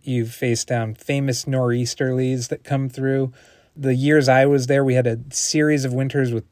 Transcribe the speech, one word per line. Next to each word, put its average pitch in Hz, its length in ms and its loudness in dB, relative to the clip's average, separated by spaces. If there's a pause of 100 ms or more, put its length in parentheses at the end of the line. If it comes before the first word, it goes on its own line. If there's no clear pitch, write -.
you've 117 280 -4
faced 120 360 -4
down, 113 260 -4
famous 139 520 -4
nor'easterlies 127 1040 -2
that - 140 -8
come 135 260 -4
through. 135 440 -2 (420)
The 135 200 0
years 139 340 4
I 131 160 6
was 139 220 2
there, 139 160 2
we 131 100 2
had 127 140 2
a 113 120 -2 (120)
series 151 520 0
of 127 100 -4
winters 131 380 -2
with 113 200 -4